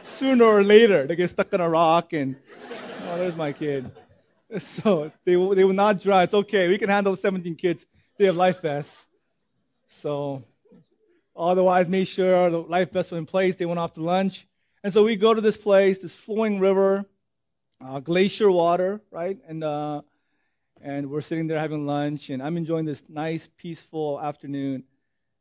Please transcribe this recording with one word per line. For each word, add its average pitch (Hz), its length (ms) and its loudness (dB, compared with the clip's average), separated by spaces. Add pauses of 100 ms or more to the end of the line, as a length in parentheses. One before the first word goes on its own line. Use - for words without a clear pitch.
sooner 262 420 2
or 214 180 6
later. 202 440 6
They 165 80 -2
get 175 160 -2
stuck - 200 -4
on 196 100 0
a 170 60 0
rock 170 460 2
and, 135 220 -4 (760)
"Oh, 175 80 -6
there's 180 180 -4
my 151 180 -6
kid." 139 360 -6 (720)
So 160 520 -2 (140)
they, 180 60 2
they 190 320 4
will 190 100 4
not 202 260 2
drown. 190 260 2
It's 175 100 -4
okay. 202 320 2
We 196 100 2
can 208 120 -4
handle 202 260 0
seventeen 185 400 -4
kids. 170 320 -4 (300)
They 208 80 4
have 180 100 2
life 180 260 0
vests. 147 460 -8 (800)
So 143 560 -8 (920)
otherwise, 180 540 2
made 190 160 0
sure 185 460 2
the 170 80 -4
life 175 320 -2
vests 180 200 -4
were 175 60 -8
in 156 80 -8
place. 190 300 -2
They 175 100 -6
went 175 140 -4
off 170 140 -6
to 160 80 -14
lunch. 185 440 -2 (380)
And 202 100 -6
so 208 100 6
we 226 120 2
go 220 180 4
to 220 80 0
this 214 160 0
place, 196 420 4
this 170 140 -14
flowing 214 460 -4
river, 196 460 2 (800)
uh, 131 160 -10
glacier 185 520 2
water, 180 580 0
right? 180 280 -8 (100)
And, 160 160 -10
uh, 147 380 -6 (800)
and 143 280 -8
we're 147 120 -6
sitting 165 260 -6
there 156 120 -4
having 151 260 -6
lunch, 147 440 -6
and 131 140 -8
I'm 165 140 -6
enjoying 160 280 -4
this 143 240 -10
nice, 160 380 -8 (100)
peaceful 156 640 -10
afternoon. 139 600 -8 (580)